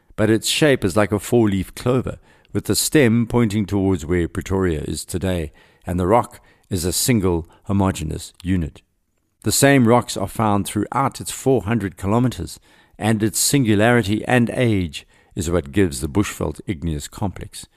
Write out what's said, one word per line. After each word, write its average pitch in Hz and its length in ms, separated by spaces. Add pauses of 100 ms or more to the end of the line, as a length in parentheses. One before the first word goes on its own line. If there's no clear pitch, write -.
(160)
but 107 140
its 110 180
shape 143 340
is 92 140
like 104 160
a 104 60
four-leaf 104 560
clover, - 440 (360)
with 101 100
the 104 100
stem 117 520
pointing 107 400
towards 95 400
where 85 200
Pretoria 90 540
is 76 240
today, 90 480 (320)
and 90 160
the 90 60
rock 110 340 (300)
is 90 160
a 87 60
single 92 540 (180)
homogeneous 95 680 (100)
unit. 87 380 (640)
The 110 100
same 139 340
rocks 117 300
are 98 100
found 101 400
throughout 120 540
its 98 100
four 127 340
hundred 98 340
kilometers, 113 600 (400)
and 107 240
its 110 160
singularity 110 840
and 123 300
age 101 520 (280)
is 82 160
what 82 200
gives 73 300
the 76 80
Bushveld 82 580
Igneous 78 420
Complex - 580 (100)